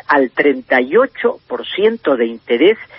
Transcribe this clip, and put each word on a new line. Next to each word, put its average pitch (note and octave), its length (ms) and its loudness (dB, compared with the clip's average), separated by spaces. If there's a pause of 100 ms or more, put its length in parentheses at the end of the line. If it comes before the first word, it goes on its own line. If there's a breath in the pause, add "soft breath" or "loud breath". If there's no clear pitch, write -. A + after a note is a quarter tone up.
al C#3 240 2
treinta C3 500 0
y C3+ 160 -2
ocho - 520 -2
por A#2 180 -8
ciento G3+ 500 -2
de A#2 100 0
interés A#2+ 520 0 (200 loud breath)